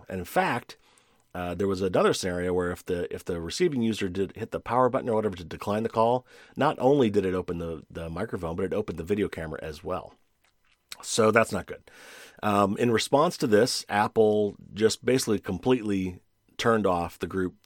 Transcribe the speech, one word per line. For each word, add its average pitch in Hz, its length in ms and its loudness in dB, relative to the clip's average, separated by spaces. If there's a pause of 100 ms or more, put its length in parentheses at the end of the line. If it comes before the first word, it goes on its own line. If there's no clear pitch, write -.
And 95 120 -6
in 87 60 -8
fact, 156 520 -4 (580)
uh, 87 180 -4
there 98 140 0
was 95 140 -2
another 139 320 2
scenario 90 400 -2
where 90 180 0
if - 140 -10
the, 87 280 -4
if - 120 -10
the 85 160 -4
receiving 131 400 -2
user 110 260 0
did 92 280 -4
hit 107 160 -8
the - 80 -6
power 123 300 2
button 120 200 -2
or 110 60 0
whatever 104 200 0
to 87 80 -12
decline 104 400 -4
the 113 60 -4
call, 117 360 2 (300)
not 143 240 2
only 131 300 4
did 101 160 2
it 92 80 0
open 90 240 -4
the, 82 320 -8
the 82 200 -10
microphone, 87 460 -6
but 98 100 -2
it 87 80 -4
opened 95 260 -4
the 82 40 -8
video 98 240 0
camera 80 340 -8
as 78 220 -10
well. 85 300 -8 (880)
So 110 300 4
that's 110 200 4
not 90 140 -4
good. - 160 -14 (600)
Um, 101 340 4
in 117 140 2
response 143 460 2
to 147 100 0
this, 107 420 4
Apple 107 640 2 (180)
just 104 300 2
basically 117 360 2
completely 98 800 -2 (380)
turned 113 280 2
off 87 320 0
the 92 100 -6
group 90 280 -4 (100)